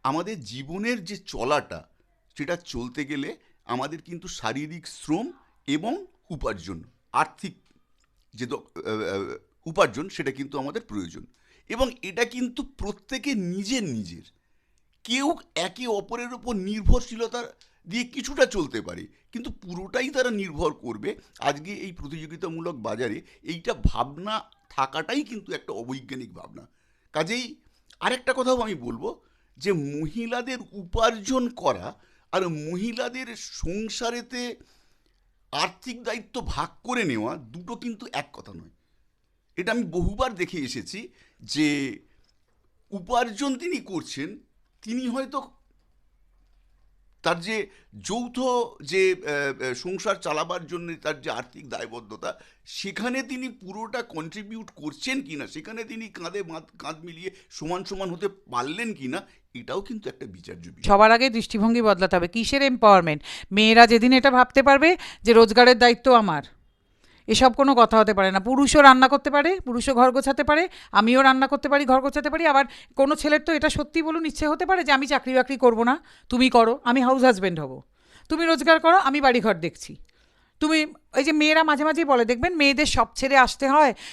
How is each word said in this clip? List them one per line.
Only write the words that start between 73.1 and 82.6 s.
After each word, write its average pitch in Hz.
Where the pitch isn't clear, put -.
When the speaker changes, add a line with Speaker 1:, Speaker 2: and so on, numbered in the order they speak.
Speaker 2:
ছেলের 302
তো 320
এটা 302
সত্যি 302
বলুন 320
ইচ্ছে 302
হতে 320
পারে 359
যে 285
আমি 269
চাকরি 254
বাকরি 254
করবো 233
না, 262
তুমি 254
করো, 233
আমি 247
হাউস 254
হাজব্যান্ড 185
হব, 135
তুমি 320
রোজগার 320
করো, 330
আমি 277
বাড়িঘর 240
দেখছি। 156
তুমি, 311
এই 269
যে 320
মেয়েরা 311
মাঝে 302
মাঝেই 311
বলে, 254
দেখবেন 247
মেয়েদের 285